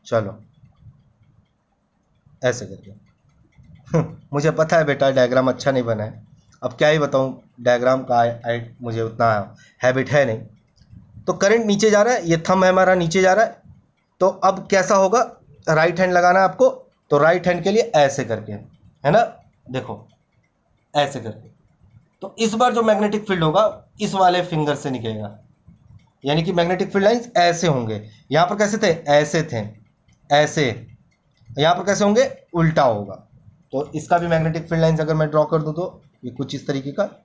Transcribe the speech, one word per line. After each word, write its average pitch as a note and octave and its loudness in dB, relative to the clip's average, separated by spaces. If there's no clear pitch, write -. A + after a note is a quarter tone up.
चलो G#2 -4
ऐसे A#2+ -2
करके। - -10
<laughs> - -10
मुझे C#3+ 0
पता D#3 0
है D#3+ 4
बेटा C#3 0
diagram C3 2
अच्छा B2+ -2
नहीं C3 0
बना A2 -4
है, - -14
अब B2 -6
क्या D3+ 2
ही D#3 2
बताऊँ, C3 -2
diagram B2 2
का A#2+ 0
आई, A#2+ 2
आई, A#2 -6
मुझे A2+ -6
उतना A2 -2
habit B2+ 0
है C#3+ 2
नहीं। - -12
तो F3+ -4
current A3 2
नीचे G#3 2
जा G#3 4
रहा A#3+ 2
है, F3 -4
ये E3 0
thumb F#3 4
है F#3 6
हमारा F#3 4
नीचे F3 0
जा F#3 4
रहा G#3+ 4
है, - -10
तो F#3 4
अब F#3+ -2
कैसा F#3+ 2
होगा? G3 4
right D#3+ 2
hand F3+ 2
लगाना F3+ 4
है G3 4
आपको, F#3+ 2
तो D3 2
right E3+ 2
hand F3 0
के G3 2
लिए A3 2
ऐसे C#3 2
करके, G#2+ -8
है - -8
ना, G#3 4
देखो A#2 -10
ऐसे C#3+ -2
करके। G#2+ -14
तो - -16
इस A3 0
बार A#3+ 2
जो A#3 0
magnetic G#3 0
field F3+ 0
होगा E3 2
इस G3+ -6
वाले F3+ 2
finger D3+ -2
से - -8
निकलेगा, A2 -8
यानी D3+ 0
कि F#3 -4
magnetic F3 -2
field G3 0
lines A#3 0
ऐसे F3 2
होंगे। A#2 -2
यहाँ D#3+ 4
पर G3+ -4
कैसे G#3 -2
थे? G#3 0
ऐसे D3+ 2
थे, A2+ -6
ऐसे। D3 2
यहाँ D#3 2
पर F#3 -6
कैसे G3 0
होंगे? G#3+ 2
उल्टा D#3+ 2
होगा। G#2 0
तो - -4
इसका E3+ -2
भी E3+ -2
magnetic E3 -2
field E3 0
lines D#3+ 2
अगर D#3 -2
मैं D#3 0
ड्रॉ D3+ 2
कर D#3 -2
दूँ D3+ -6
तो F3 -8
ये B2 -10
कुछ B2 -10
इस C3+ -10
तरीके C#3 -6
का। G3+ -2